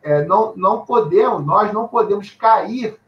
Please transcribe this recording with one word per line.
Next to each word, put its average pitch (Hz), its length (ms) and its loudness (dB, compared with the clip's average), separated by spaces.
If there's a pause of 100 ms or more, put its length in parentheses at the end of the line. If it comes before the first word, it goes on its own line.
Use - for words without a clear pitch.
é, 147 240 0
não, 214 300 0
não 196 300 -2
podemos, 160 600 2
nós 202 260 0
não 214 160 -4
podemos 202 440 -2
cair 220 760 0